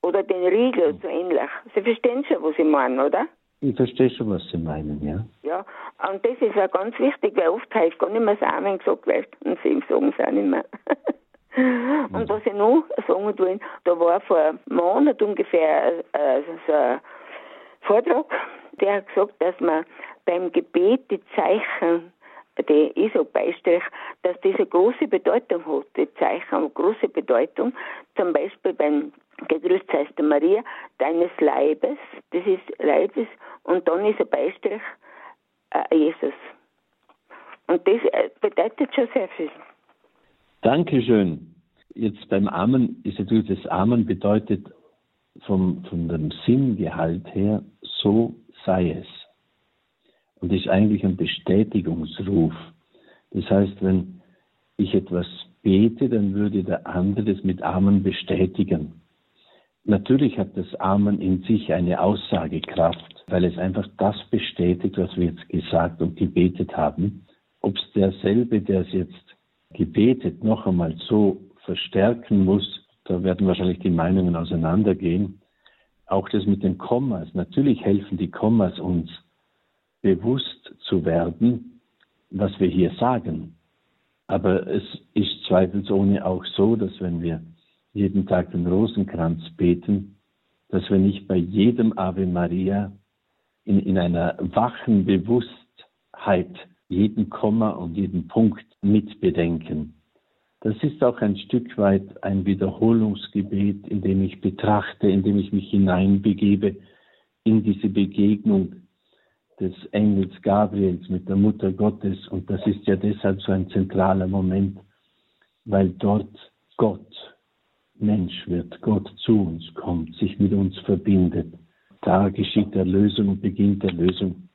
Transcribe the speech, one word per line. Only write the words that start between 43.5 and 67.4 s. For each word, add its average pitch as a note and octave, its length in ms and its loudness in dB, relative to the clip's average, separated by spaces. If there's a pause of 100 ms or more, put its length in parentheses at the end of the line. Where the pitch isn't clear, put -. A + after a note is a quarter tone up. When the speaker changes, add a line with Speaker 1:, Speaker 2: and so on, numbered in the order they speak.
Speaker 2:
Amen A2 360 2
bedeutet G#2 600 0 (800)
vom, F#2 380 0
von E2+ 240 -6
dem D#2 220 -4 (160)
Sinngehalt F#2 880 0
her, G2+ 280 0 (200)
so A2+ 520 0 (300)
sei F#2 280 2
es. - 140 -10 (1300)
Und F2+ 120 -2
ist - 160 -2
eigentlich G#2 360 4
ein F#2+ 120 2
Bestätigungsruf. E2+ 1400 0 (800)
Das F2+ 180 -4
heißt, G2 320 2
wenn F#2 380 0 (560)
ich G2 180 -2
etwas F2+ 320 0 (360)
bete, A2 460 4
dann G#2 260 0
würde G2+ 300 0
der - 220 -4
andere G2 380 -2
das G#2 200 -2
mit F#2 180 -2
Amen F#2+ 400 2
bestätigen. F#2 1000 -2 (840)
Natürlich A#2+ 540 2
hat - 180 -4
das F#2 200 -8
Amen G2+ 440 2
in F#2 220 0
sich G#2+ 300 0
eine F2 280 0
Aussagekraft, E2 1300 -2
weil F2+ 160 2
es F2 140 0
einfach F#2+ 300 -4 (100)
das G#2 180 0 (140)
bestätigt, F2+ 640 -2
was - 200 -4
wir F2+ 100 0
jetzt D#2+ 220 -6
gesagt E2 520 -2
und E2 160 -2
gebetet F2+ 600 0
haben. F2 500 -4 (340)